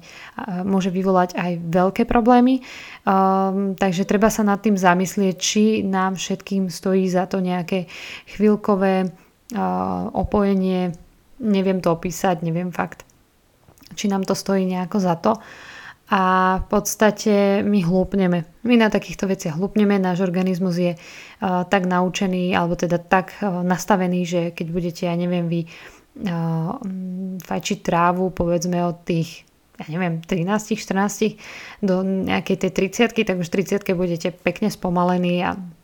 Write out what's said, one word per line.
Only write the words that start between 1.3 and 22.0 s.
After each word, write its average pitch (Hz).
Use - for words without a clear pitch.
aj 180
veľké 185
problémy. 247
Um, 190
takže 190
treba 214
sa -
nad 202
tým 208
zamyslieť, 185
či -
nám 190
všetkým 190
stojí 190
za 180
to 190
nejaké 180
chvíľkové, 196
uh, 185
opojenie. 185
Neviem 196
to 175
opísať, 175
neviem 170
fakt, -
či 202
nám 190
to 196
stojí 190
nejako 185
za 180
to. 214
A 196
v -
podstate 202
my 208
hlúpneme. 180
My 240
na 220
takýchto 196
veciach 175
hlúpneme, 202
náš 185
organizmus 180
je, 175
uh, -
tak 190
naučený, 185